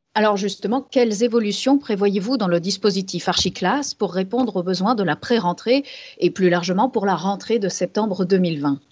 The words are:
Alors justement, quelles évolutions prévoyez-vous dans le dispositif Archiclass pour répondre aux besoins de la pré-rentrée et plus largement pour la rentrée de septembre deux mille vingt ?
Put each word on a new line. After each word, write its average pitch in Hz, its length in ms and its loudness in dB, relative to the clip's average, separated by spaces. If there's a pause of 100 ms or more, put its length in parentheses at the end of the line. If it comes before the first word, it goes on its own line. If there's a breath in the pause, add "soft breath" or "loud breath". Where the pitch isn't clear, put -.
(140)
Alors 214 240 2
justement, 202 460 -4
quelles 226 400 0
évolutions 233 560 2
prévoyez-vous 202 580 0
dans 214 100 0
le 175 140 2
dispositif 190 640 -2
Archiclass 185 680 0
pour 190 180 -4
répondre 190 440 -2
aux 180 60 0
besoins 185 320 0
de 208 80 0
la 156 140 0
pré-rentrée 233 680 0 (340 loud breath)
et 175 120 2
plus 180 200 2
largement 180 400 2
pour 202 160 -2
la 185 100 2
rentrée 196 420 -2
de 196 120 -2
septembre 190 560 -2
deux 190 100 2
mille 165 240 2
vingt ? 143 200 0 (120)